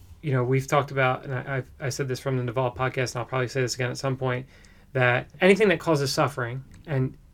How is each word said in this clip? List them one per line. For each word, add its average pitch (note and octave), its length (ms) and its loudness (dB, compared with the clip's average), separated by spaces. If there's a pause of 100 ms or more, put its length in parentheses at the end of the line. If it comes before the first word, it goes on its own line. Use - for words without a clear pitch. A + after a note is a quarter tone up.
(220)
you D3 100 -2
know, C3 100 2
we've C3 240 0
talked C#3+ 240 2
about, C3+ 340 0
and C#3+ 100 -8
I, C3 240 -6
I've, B2+ 120 -8 (100)
I D3 80 -4
said C3+ 200 -4
this B2 100 -4
from C3+ 180 -2
the B2+ 60 0
Naval B2 300 -2
podcast, B2+ 420 -4
and B2 60 -4
I'll A#2 40 -6
probably B2+ 240 -2
say C3+ 140 -2
this A#2+ 140 -2
again B2 140 -2
at B2+ 60 -8
some C3+ 200 -4
point, C3 280 -4 (480)
that B2+ 360 2 (120)
anything G3 280 6
that E3+ 120 4
causes C#3+ 320 2
suffering, C3 520 -2 (220)
and C3 300 -2 (180)